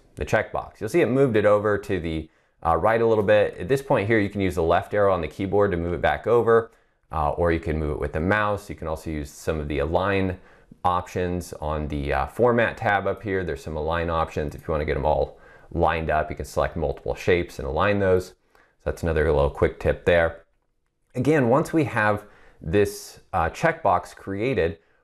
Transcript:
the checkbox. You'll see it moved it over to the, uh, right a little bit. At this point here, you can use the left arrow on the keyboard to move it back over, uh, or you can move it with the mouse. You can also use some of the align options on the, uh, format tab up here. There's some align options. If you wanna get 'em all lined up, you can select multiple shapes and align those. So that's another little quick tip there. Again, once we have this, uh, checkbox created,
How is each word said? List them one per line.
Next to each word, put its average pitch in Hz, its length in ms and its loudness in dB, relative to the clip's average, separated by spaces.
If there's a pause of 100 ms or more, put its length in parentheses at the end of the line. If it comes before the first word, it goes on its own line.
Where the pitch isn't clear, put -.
(160)
the - 100 -6
checkbox. - 540 -4
You'll 107 100 -6
see 170 120 2
it 127 60 2
moved 127 300 2
it 104 80 2
over 104 320 4
to 98 220 -4
the, 80 300 -4 (360)
uh, 82 100 4
right 110 260 2
a 117 40 2
little 110 180 4
bit. 104 340 4
At 90 120 -10
this 139 120 2
point 110 240 0
here, 113 140 4
you 101 100 0
can 101 120 -4
use 90 140 0
the 85 80 0
left 85 300 0
arrow 101 200 4
on 87 80 0
the 76 80 -6
keyboard 98 420 0
to 87 60 -2
move 85 160 -2
it 76 80 -4
back 76 260 0
over, 113 440 4 (400)
uh, 76 200 0
or 85 220 2
you 82 60 0
can 78 200 -2
move 76 120 -2
it - 80 -6
with 73 120 -4
the 80 80 -4
mouse. 104 500 0
You 76 60 -12
can 80 120 -12
also 78 220 -8
use 73 220 -8
some 80 280 -4
of 73 100 -6
the 76 100 -2
align 92 580 0 (460)
options 90 720 -2
on 76 340 -6
the, 71 260 -4
uh, 67 140 -2
format 117 480 2
tab 101 320 0
up 98 160 -4
here. 95 220 -2
There's 73 180 -6
some 78 140 -8
align 82 320 -2
options. 82 460 -2
If - 120 -12
you 82 60 -4
wanna 76 120 -2
get 69 120 -2
'em 69 80 -4
all 73 340 -2 (320)
lined 80 380 0
up, 78 200 0
you 76 60 -8
can 80 100 -10
select 73 300 -2
multiple 69 400 -4
shapes - 440 0
and 69 80 -8
align 95 320 0
those. 92 280 2
So - 640 -12
that's - 120 -8
another 78 280 2
little 71 180 4
quick - 300 0
tip - 240 -2
there. 85 380 2 (760)
Again, 131 320 2
once 143 240 2
we 160 140 2
have 107 400 0 (400)
this, 101 540 0 (140)
uh, 82 160 0
checkbox 101 680 0
created, 98 600 -2 (260)